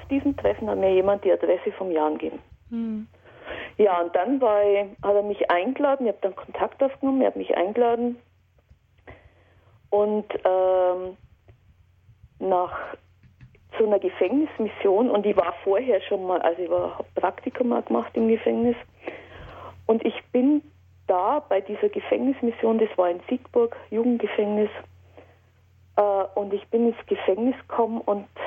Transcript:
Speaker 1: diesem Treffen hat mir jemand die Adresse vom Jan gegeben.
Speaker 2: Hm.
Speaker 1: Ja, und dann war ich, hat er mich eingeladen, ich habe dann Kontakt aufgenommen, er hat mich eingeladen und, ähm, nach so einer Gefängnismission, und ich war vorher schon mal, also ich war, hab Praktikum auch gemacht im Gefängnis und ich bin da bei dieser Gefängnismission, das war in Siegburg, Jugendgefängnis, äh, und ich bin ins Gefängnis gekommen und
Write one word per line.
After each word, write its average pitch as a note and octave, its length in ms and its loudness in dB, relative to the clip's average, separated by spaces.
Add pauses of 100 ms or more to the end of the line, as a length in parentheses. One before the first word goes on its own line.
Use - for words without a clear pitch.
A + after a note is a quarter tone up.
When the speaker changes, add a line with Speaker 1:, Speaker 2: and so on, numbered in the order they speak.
(100)
Speaker 1:
diesem C#4 260 0
Treffen G#3 320 -2
hat G3+ 100 -2
mir F#3+ 140 4
jemand G3 320 2
die G3 60 4
Adresse F3 480 2
vom F#3+ 140 -4
Jan D#3 260 0
gegeben. D#3 220 -8 (300)
Speaker 2:
Hm. A3+ 360 -6 (720)
Speaker 1:
Ja, F#3+ 220 4
und F3 160 -2
dann A#3+ 240 0
war G#3 240 4
ich, G3+ 240 2 (140)
hat G3+ 120 2
er G3+ 80 6
mich G#3 260 -2
eingeladen, C4 580 0
ich G3+ 60 2
habe - 100 -16
dann F#3+ 120 -2
Kontakt - 480 -6
aufgenommen, C4+ 380 0
er G#3+ 80 4
hat G3 80 -2
mich F#3+ 200 -2
eingeladen A#3 600 0 (1700)
und, G#3+ 340 2 (200)
ähm, F#3 720 2 (1200)
nach F3+ 380 -2 (1040)
so A3 80 4
einer G#3 120 2
Gefängnismission, G#3 1120 0
und G3+ 160 2
ich G#3 100 2
war E3+ 180 2 (100)
vorher G3+ 380 2
schon F#3+ 240 -4
mal, F3+ 160 0
also E3+ 200 0
ich E3+ 80 -4
war, F3+ 280 -2
hab - 160 -14
Praktikum - 580 -2
auch A#3 120 -2
gemacht A#3 300 -2
im A3+ 140 2
Gefängnis A3+ 480 2 (1080)
und A3+ 180 2
ich A3+ 100 -2 (180)
bin C#4 300 4 (440)
da G3+ 420 2
bei G3 120 2
dieser G#3 280 -2
Gefängnismission, A3+ 920 0
das A3 180 2
war F3+ 140 2
in F3 180 -4
Siegburg, A#3+ 480 0 (140)
Jugendgefängnis, G#3+ 800 0 (1300)
äh, G#3 60 4 (320)
und G3+ 180 -4
ich G3+ 160 -4
bin A#3 200 2
ins - 180 -4
Gefängnis G#3+ 500 0 (120)
gekommen A3+ 320 -2
und G3+ 260 -4 (200)